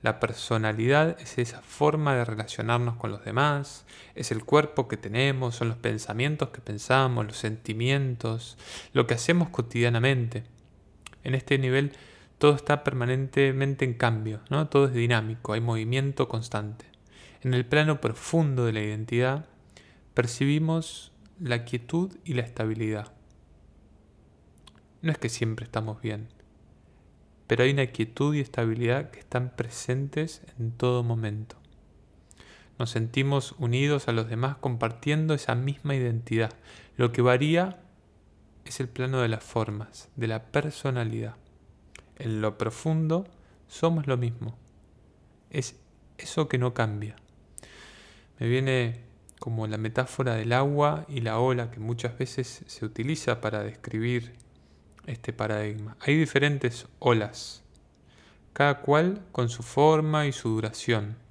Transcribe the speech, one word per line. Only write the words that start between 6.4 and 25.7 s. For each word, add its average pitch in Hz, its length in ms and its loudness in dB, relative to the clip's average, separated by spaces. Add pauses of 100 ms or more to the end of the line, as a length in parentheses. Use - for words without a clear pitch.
que - 100 -14
pensamos, 120 680 0
los - 100 -10
sentimientos, 117 1200 -2 (360)
lo 127 140 4
que 123 80 2
hacemos 170 360 2
cotidianamente. 120 920 2 (800)
En 135 120 -2
este 135 240 2
nivel 135 340 2 (460)
todo 147 180 8
está 143 260 0
permanentemente 135 1000 2
en 123 100 0
cambio, 110 460 0 (100)
¿no? 147 180 0
Todo 139 180 6
es 127 60 0
dinámico, 117 600 0
hay 113 80 0
movimiento 123 680 0
constante. 107 580 -6 (560)
En 127 120 2
el 123 100 2
plano 151 360 4
profundo 131 640 2
de 117 80 2
la 107 100 0
identidad 117 640 0 (680)
percibimos 151 1000 0 (260)
la 120 260 -2
quietud 170 600 -2
y 156 100 -4
la 123 80 0
estabilidad. 110 720 -4 (1900)
No 160 100 0
es 147 60 -2
que 117 100 -4
siempre 113 360 -2
estamos 110 380 -6